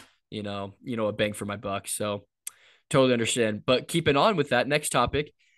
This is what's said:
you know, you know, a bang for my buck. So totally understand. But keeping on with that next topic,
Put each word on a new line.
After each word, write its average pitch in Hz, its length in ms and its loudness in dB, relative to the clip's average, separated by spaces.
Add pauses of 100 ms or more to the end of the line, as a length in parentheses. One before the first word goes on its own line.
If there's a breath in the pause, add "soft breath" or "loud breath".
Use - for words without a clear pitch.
(300 loud breath)
you 107 140 -8
know, 101 400 -8
you 120 140 -6
know, 110 100 0
a 104 60 -2
bang 107 200 0
for 101 120 -10
my 104 100 -6
buck. 98 320 -6
So 104 380 -4 (640 loud breath)
totally 131 240 4
understand. 110 520 0
But 127 220 2
keeping 160 300 2
on 196 180 4
with 143 140 0
that 123 180 2
next 151 220 -2
topic, 135 440 0 (240)